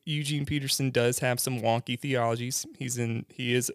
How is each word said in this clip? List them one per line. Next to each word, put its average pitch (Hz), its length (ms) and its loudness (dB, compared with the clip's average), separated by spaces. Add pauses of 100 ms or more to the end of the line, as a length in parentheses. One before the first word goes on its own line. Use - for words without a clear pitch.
Eugene 147 400 -2
Peterson 139 460 0
does 123 300 2
have 123 180 2
some 127 220 -2
wonky 117 380 0
theologies. 123 680 0 (100)
He's 123 220 -4
in, 117 300 -2
he 120 260 -2
is, 123 200 2